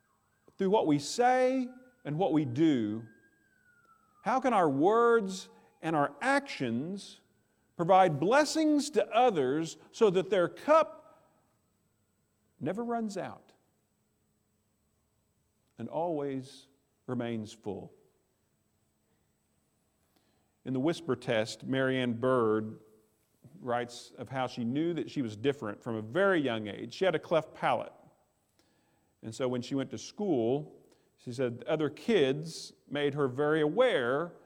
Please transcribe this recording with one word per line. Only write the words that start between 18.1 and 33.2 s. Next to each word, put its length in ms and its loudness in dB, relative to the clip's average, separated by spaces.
In 80 -6
The 80 -2
Whisper 360 -2
Test, 480 -2
Marianne 500 0
Bird 640 0
writes 540 -6
of 140 -12
how 160 -4
she 180 -8
knew 300 -2
that 160 -6
she 100 -6
was 160 -6
different 460 -4
from 140 -6
a 60 -6
very 380 2
young 260 -2
age. 280 -10
She 100 -2
had 100 2
a 40 -2
cleft 360 -2
palate. 380 -2
And 120 -12
so 140 -2
when 120 -2
she 140 -8
went 160 -4
to 80 -10
school, 760 -2
she 80 -12
said 380 -4
other 220 0
kids 840 0
made 220 0
her 160 0